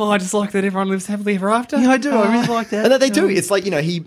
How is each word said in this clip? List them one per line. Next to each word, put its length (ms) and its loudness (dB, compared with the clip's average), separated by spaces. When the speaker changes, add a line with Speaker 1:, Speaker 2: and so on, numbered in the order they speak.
Speaker 1:
"Oh, 100 0
I 60 2
just 160 -4
like 200 -2
that 120 0
everyone 240 -2
lives 180 -2
happily 280 -4
ever 160 -2
after." 280 -2
Speaker 2:
Yeah, 120 4
I 80 4
do. 120 -4
I 220 2
really 160 2
Speaker 1:
Uh, 60 -2
Speaker 2:
like 160 -4
that. 140 0
Speaker 3:
And 100 6
that 60 2
they 100 2
do. 180 2
Speaker 2:
Yeah. 80 0
Speaker 3:
It's 140 -2
like, 160 0
you 40 -4
know, 120 0
he, 240 -2